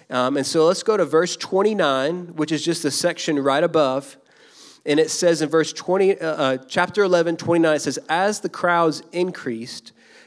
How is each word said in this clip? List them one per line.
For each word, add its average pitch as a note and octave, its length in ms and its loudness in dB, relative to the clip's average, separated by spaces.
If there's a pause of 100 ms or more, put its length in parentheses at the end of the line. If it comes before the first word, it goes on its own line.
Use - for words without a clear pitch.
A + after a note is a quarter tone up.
(120)
Um, C3 260 0
and C3 80 -2
so D#3+ 200 2
let's F#3 160 2
go G#3+ 160 0
to F3 80 2
verse D#3+ 320 0
twenty-nine, F3 1000 0
which D3+ 160 -4
is D#3 140 -4
just E3 160 -2
the D3 80 0
section F3 480 -2
right C#3 260 2
above. C#3+ 540 0 (640)
And D3 160 2
it D#3 120 2
says E3+ 320 2
in D3 60 -4
verse D#3+ 220 2
twenty, F#3+ 480 0
uh, E3+ 60 -8
uh, D3 320 -2 (100)
chapter F3+ 360 0
eleven, E3+ 340 2
twenty-nine, E3 380 2
it C#3+ 60 -2
says, C3+ 180 -4 (100)
"As G3 300 0
the F3 100 -6
crowds E3+ 600 0
increased, C#3+ 800 -6 (360)